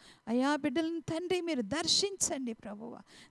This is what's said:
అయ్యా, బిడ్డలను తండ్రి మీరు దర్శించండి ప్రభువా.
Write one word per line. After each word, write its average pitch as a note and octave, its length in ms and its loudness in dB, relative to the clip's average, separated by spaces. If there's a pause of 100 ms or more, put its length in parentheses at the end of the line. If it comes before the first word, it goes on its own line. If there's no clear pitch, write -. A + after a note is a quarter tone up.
(280)
అయ్యా, C4 280 4
బిడ్డలను D#4+ 440 0
తండ్రి F4 400 -2
మీరు D#4+ 220 0
దర్శించండి D4+ 880 0
ప్రభువా. A3+ 480 -12 (300)